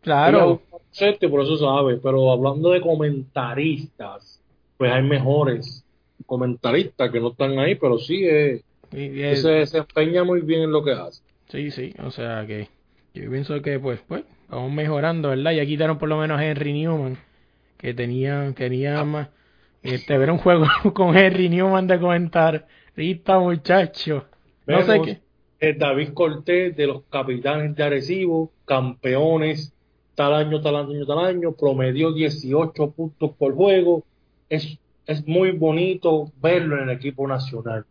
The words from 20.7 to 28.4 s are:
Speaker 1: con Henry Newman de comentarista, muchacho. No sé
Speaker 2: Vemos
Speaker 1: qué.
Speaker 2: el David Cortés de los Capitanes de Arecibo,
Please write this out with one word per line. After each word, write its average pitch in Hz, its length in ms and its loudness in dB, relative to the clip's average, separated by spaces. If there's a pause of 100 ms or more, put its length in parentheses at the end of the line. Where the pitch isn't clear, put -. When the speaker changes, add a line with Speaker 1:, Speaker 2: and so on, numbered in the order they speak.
Speaker 1:
con 180 240 4
Henry 185 320 4
Newman 185 380 2
de 180 120 4
comentarista, 170 1400 0
muchacho. 170 880 0 (420)
No 175 160 4
sé 202 80 2
Speaker 2:
Vemos 160 160 4
Speaker 1:
qué. 202 120 -8 (400)
Speaker 2:
el 156 180 0
David 147 360 0
Cortés 175 640 0
de 147 120 0
los 135 220 -4
Capitanes 139 680 -4
de 151 80 -2
Arecibo, 160 680 -2 (140)